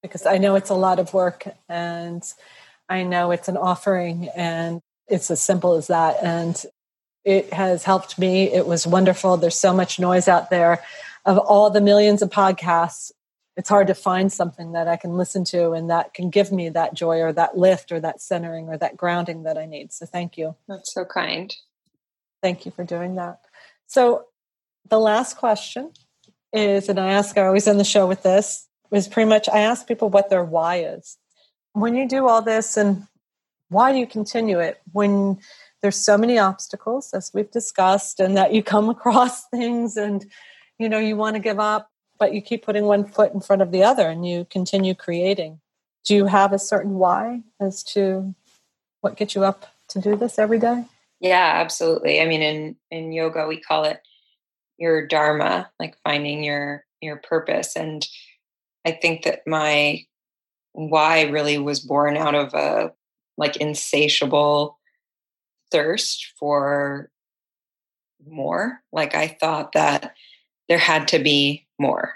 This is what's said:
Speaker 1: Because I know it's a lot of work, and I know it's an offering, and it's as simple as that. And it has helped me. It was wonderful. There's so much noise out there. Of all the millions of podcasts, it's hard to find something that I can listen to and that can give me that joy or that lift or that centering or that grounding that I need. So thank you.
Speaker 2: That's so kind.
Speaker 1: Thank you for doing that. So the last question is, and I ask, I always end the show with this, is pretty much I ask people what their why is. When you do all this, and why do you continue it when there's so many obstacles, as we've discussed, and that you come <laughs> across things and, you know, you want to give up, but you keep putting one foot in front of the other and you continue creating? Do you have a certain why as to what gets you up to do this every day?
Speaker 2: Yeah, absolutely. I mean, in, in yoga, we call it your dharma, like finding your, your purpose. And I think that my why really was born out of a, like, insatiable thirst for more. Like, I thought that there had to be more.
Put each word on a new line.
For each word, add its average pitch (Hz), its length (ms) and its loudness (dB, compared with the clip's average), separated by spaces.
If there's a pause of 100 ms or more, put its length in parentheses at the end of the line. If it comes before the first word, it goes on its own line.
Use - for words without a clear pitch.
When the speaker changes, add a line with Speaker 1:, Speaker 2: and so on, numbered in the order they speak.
Speaker 1:
Because - 240 -12
I 190 120 4
know 196 180 4
it's 196 140 0
a 196 60 2
lot 185 240 2
of 175 140 -4
work, 180 320 -2 (220)
and 170 560 -8 (640)
I 185 160 -2
know 175 280 0
it's 175 180 -2
an 175 80 -4
offering, 175 760 -2
and 165 440 -6 (280)
it's 185 220 -2
as 165 120 -2
simple 180 320 2
as 160 140 0
that. 165 360 2
And 170 400 -4 (640)
it 196 260 2
has 185 320 0
helped 190 340 0
me. 185 260 2
It 180 220 2
was 170 220 -2
wonderful. 185 480 4
There's 165 220 0
so 185 160 4
much 180 260 0
noise 180 280 2
out 175 240 4
there. 170 300 4 (440)
Of 190 120 4
all 208 320 6
the 202 120 4
millions 208 400 6
of 190 80 0
podcasts, 175 840 0 (460)
it's 185 100 -10
hard 202 200 6
to 190 60 0
find 190 380 0
something 170 400 -6
that 170 160 -2
I 170 80 0
can 175 220 -8
listen 180 280 -2
to 170 260 0
and 165 180 -4
that 170 240 -2
can 180 160 -6
give 196 200 2
me 175 200 -4
that 165 240 -2
joy 165 260 -2
or 160 140 0
that 170 240 0
lift 185 340 2
or 165 80 -4
that 160 220 -8
centering 165 480 -8
or 160 80 -8
that - 180 -4
grounding 175 480 -4
that 160 140 -4
I 156 80 -8
need. 151 260 -16
So - 140 -16
thank 175 320 -10
you. 160 180 -8 (140)
Speaker 2:
That's 185 240 -14
so 185 100 -8
kind. 185 500 -6 (880)
Speaker 1:
Thank 180 240 -4
you 180 60 -12
for 180 140 -12
doing 175 300 -8
that. 175 260 -10 (440)
So 240 420 2 (600)
the 220 100 2
last 220 380 0
question 240 560 -4 (600)
is, 202 340 0
and 190 140 -2
I 190 100 0
ask, 202 260 0
I 196 80 4
always 196 220 4
end 202 140 6
the - 20 4
show 196 240 4
with 190 160 -4
this, - 420 2 (260)
is 196 180 0
pretty 220 200 2
much 214 200 4
I 214 100 4
ask 226 260 0
people 226 240 -2
what 196 200 4
their 180 140 2
why 165 360 0
is. - 380 -10 (560)
When 233 220 0
you 262 120 -2
do 262 200 0
all 226 140 6
this, 220 360 -2
and 202 280 0 (600)
why 240 240 4
do 269 80 2
you 240 80 -2
continue 214 520 -2
it 165 220 -4 (120)
when 202 440 2 (440)
there's 196 160 0
so 208 200 4
many 233 220 2
obstacles, 202 760 -4
as 190 200 -10
we've 208 180 -4
discussed, 196 680 0
and 190 160 2
that 190 180 4
you 220 100 2
come 214 260 2
<laughs> 240 60 -2
across 247 540 2
things 233 460 -4
and, 202 300 -4 (540)
you 226 100 -2
know, 214 80 0
you 214 200 -2
want 214 180 -2
to 208 60 -4
give 208 180 -2
up, 214 320 -2 (260)
but 202 160 2
you 208 80 -4
keep 226 240 -8
putting 208 200 -2
one 202 200 2
foot 202 280 2
in 190 80 -4
front 196 200 2
of 175 100 0
the 185 120 4
other 220 260 4
and 170 180 -6
you 175 220 -6
continue 190 460 -2
creating? 175 640 -4 (440)
Do 208 120 2
you 202 100 6
have 190 260 4
a 196 80 0
certain 196 360 -2
why 226 480 0 (180)
as 190 220 -6
to 190 500 -4 (680)
what 202 160 -6
gets 208 180 -6
you 196 80 0
up 196 240 -2 (220)
to 190 120 -6
do 208 140 0
this 233 240 -4
every 214 200 2
day? 233 260 0 (360)
Speaker 2:
Yeah, 180 340 2
absolutely. 165 640 0
I 165 40 2
mean, 160 160 0
in, 151 340 -4 (140)
in 160 220 -10
yoga, 160 340 -4
we 160 120 -6
call 156 260 -2
it 151 180 -4 (760)
your 160 280 0
dharma, 151 640 0 (100)
like 160 240 -10
finding 147 400 -4
your, 143 420 -6 (160)
your 151 160 -10
purpose. 160 580 -4
And 156 300 -8 (800)
I 165 60 0
think 165 320 -4
that - 220 -6
my 151 600 0 (640)
why 156 520 2
really 147 340 -2
was 143 240 -4
born 147 340 0
out 151 200 -2
of 143 180 -2
a, 156 400 -2 (440)
like, 147 200 -4
insatiable 147 1200 0 (920)
thirst 165 680 -2
for 143 680 -2 (1160)
more. 170 560 -6 (120)
Like, 156 220 -4
I 156 120 -2
thought 156 460 -6
that 147 400 0 (560)
there 170 80 4
had 156 320 2
to 160 100 2
be 143 480 2 (100)
more. 135 380 -2